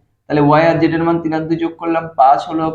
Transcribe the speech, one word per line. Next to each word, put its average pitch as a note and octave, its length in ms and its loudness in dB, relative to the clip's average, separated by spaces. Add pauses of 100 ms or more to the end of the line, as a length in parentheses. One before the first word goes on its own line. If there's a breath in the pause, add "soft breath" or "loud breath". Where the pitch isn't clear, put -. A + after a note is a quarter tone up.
(260)
তাহলে D3 220 0
ওয়াই D#3 220 4
আর D#3+ 100 0
জেড E3 140 2
এর E3 120 -2
মান E3+ 160 0
তিন D#3+ 120 -4
আর D#3+ 140 -4
দুই E3 80 -2
যোগ E3 200 -4
করলাম, E3 280 -4 (120)
পাঁচ C#3 320 4
হলো, D#3+ 160 -4 (100)